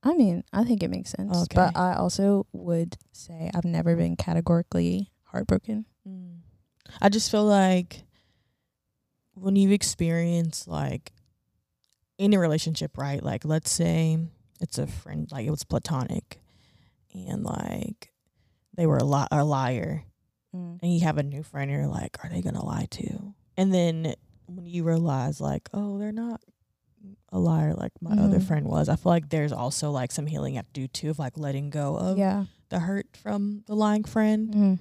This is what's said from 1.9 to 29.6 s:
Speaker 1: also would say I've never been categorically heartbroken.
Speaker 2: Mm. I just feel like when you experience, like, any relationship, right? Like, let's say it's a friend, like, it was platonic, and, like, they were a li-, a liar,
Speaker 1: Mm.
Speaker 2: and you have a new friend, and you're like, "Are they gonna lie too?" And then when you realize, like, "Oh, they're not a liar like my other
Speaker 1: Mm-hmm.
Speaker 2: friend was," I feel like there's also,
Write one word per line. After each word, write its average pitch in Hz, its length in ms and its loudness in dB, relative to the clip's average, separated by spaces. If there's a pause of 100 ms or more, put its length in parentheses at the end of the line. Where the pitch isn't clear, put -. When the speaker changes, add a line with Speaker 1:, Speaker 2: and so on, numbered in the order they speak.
Speaker 1:
also 196 580 2
would 170 420 -2 (160)
say 165 420 -10
I've 175 120 -2
never 170 320 2
been 170 180 0
categorically 170 960 0 (120)
heartbroken. 214 640 -2 (220)
Speaker 2:
Mm. 180 300 -14 (640)
I 202 80 6
just 220 220 0
feel 208 140 4
like 185 600 2 (1300)
when 190 240 0
you 196 140 8
experience, 170 960 0
like, 147 440 -4 (1040)
any 202 200 6
relationship, 160 600 0
right? 139 240 -4
Like, 123 220 -4
let's 156 280 -2
say 165 460 2 (440)
it's - 160 -6
a - 100 -2
friend, - 440 -8
like, 127 140 -8
it 127 60 -2
was - 140 -6
platonic, - 720 -4 (760)
and, - 300 -8
like, - 680 -8 (640)
they 170 100 0
were 143 120 4
a 123 60 2
li-, 139 280 2
a 147 120 2
liar, 131 600 -2 (520)
Speaker 1:
Mm. 175 260 -12
Speaker 2:
and 175 120 2
you 170 80 4
have 156 160 2
a 147 60 -2
new 143 200 -6
friend, 139 260 -6
and 143 120 -2
you're 143 80 0
like, - 340 -6
"Are 170 60 -8
they 175 120 -4
gonna - 220 -4
lie - 260 -4
too?" - 440 -10 (240)
And 190 160 2
then 160 420 0 (320)
when 180 180 -16
you 175 200 -4
realize, 151 560 0
like, 143 320 -4
"Oh, 202 240 -4
they're 208 160 -6
not 226 280 -6 (880)
a 185 100 -4
liar 160 340 2
like - 180 -6 (100)
my 170 160 -4
other 202 200 6
Speaker 1:
Mm-hmm. 185 100 2
Speaker 2:
friend 147 200 0
was," 151 200 2
I 165 80 2
feel - 160 0
like 165 180 2
there's 147 220 0
also, 143 400 -4